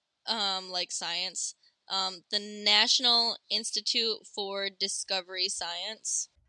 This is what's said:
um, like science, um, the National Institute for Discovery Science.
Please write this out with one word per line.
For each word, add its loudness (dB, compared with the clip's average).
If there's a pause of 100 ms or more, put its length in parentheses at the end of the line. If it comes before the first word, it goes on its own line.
(260)
um, -2
like -4
science, -4 (340)
um, -2
the 0
National 4 (120)
Institute 0
for -2
Discovery -2
Science. -4 (200)